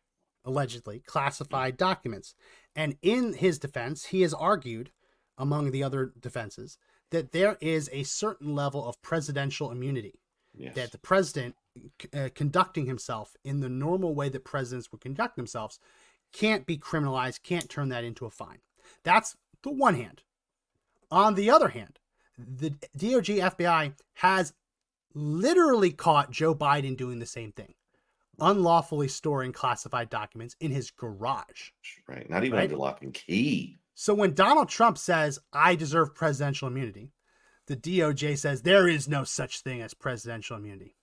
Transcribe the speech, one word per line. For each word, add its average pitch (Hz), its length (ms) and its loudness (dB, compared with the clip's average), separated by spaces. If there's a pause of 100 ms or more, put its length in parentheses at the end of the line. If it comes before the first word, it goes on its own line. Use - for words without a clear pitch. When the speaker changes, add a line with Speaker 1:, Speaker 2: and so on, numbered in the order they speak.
(440)
Speaker 1:
allegedly, 123 640 -6
classified 139 720 -4
documents. 156 580 -2 (400)
And 156 260 -4
in 226 320 2
his 170 260 0
defense, 135 480 -8
he 185 140 0
has 170 120 2
argued, 131 580 -2 (460)
among 143 340 0
the 135 120 -2
other 131 360 -4
defenses, 113 580 -10 (340)
that 160 200 -2
there 190 300 2
is 156 320 0
a 139 100 -4
certain 151 520 -6
level 143 300 -2
of 120 160 -10
presidential 143 680 -4
immunity. 123 480 -6 (360)
Speaker 2:
Yes. 135 200 -14
Speaker 1:
That 123 160 -8
the - 80 -18
president, 151 560 0 (580)
uh, 135 220 -4
conducting 151 500 0
himself 120 580 -8
in 139 180 -4
the 127 80 -4
normal 160 440 -2
way 143 160 -2
that 131 140 -8
presidents 127 480 -6
would 113 100 -20
conduct 170 340 -6
themselves 113 440 -10 (520)
can't 214 340 0
be 165 120 -4
criminalized, 131 640 -2
can't 170 280 -4
turn 143 200 -4
that 120 140 -4
into 117 220 -10
a 110 40 -10
fine. - 300 -18 (440)
That's 208 320 4 (280)
the 277 80 -6
one 262 240 6
hand. 117 260 -8 (880)
On 202 260 6
the 202 140 2
other 285 200 8
hand, 110 280 -14 (400)
the 131 340 -6 (240)
D 214 200 0
O 240 60 4
J, 202 200 0
F 185 160 0
B 175 80 0
I 156 280 2 (220)
has 185 380 2 (640)
literally 202 760 4
caught 143 400 4
Joe 160 240 2
Biden 139 420 0
doing 123 220 -8
the 113 60 -10
same 113 260 -12
thing, - 220 -18 (680)
unlawfully 165 680 4
storing 135 460 -4
classified 120 560 -4
documents 113 500 -10
in 160 120 -4
his 131 200 -4
garage. 110 800 -8 (380)
Speaker 2:
Right. 65 220 -14
Not 92 140 0
even 123 140 0
Speaker 1:
Right? 90 80 4
Speaker 2:
under 76 120 -4
lock 67 260 -4
and 67 100 -12
key. 104 680 0 (160)
Speaker 1:
So - 200 0
when 196 180 4
Donald 233 360 6
Trump 226 280 4
says, 156 420 0 (120)
"I 170 240 4
deserve 156 400 0
presidential 143 520 0
immunity," 123 440 -8 (560)
the 143 80 -6
D 170 260 0
O 151 100 4
J 147 240 -2
says, 139 280 -2
"There 185 240 8
is 147 200 0
no 143 160 0
such - 380 -8
thing 127 200 -8
as 110 120 -12
presidential 117 640 -8
immunity." 98 460 -16